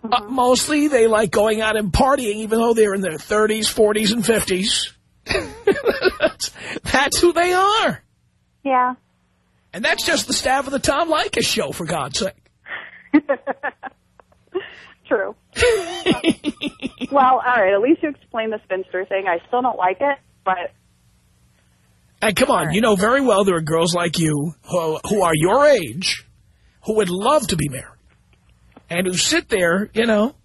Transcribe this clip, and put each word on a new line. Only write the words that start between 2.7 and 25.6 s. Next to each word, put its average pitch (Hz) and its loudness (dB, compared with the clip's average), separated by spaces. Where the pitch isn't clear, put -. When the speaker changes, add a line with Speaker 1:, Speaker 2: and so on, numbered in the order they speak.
Speaker 1:
they're 214 4
in 196 -2
their 160 -4
thirties, 214 0
forties, 214 2
and 226 -2
fifties. 196 0
<laughs> - -20
That's, - -2
that's 277 0
who 349 4
they 349 2
are. 381 2
Speaker 2:
Yeah. 254 2
Speaker 1:
And 196 -8
that's 330 0
just 302 0
the 262 -6
staff 262 0
of 269 -8
the 277 -2
Tom 320 0
Leykis 320 -2
show, 151 -2
for - -8
God's 139 -4
sake. 190 -4
Speaker 2:
<laughs> 302 6
True. 202 -2
Speaker 1:
<laughs> 370 0
Speaker 2:
Well, 277 4
all 254 2
right, 190 2
at 196 2
least 294 2
you 320 -4
explained 220 -8
the 208 -10
spinster 190 -6
thing. 196 -4
I 170 -4
still 247 -2
don't 247 -2
like 185 0
it, 277 0
but 180 -4
Speaker 1:
Hey, 214 0
come 240 2
on. 220 2
Speaker 2:
All 160 0
right. 156 -4
Speaker 1:
You 202 2
know 226 2
very 233 2
well 208 2
there 190 2
are 160 -2
girls 165 0
like 170 -2
you 156 -2
who, 160 -4
who 208 0
are 170 2
your 214 4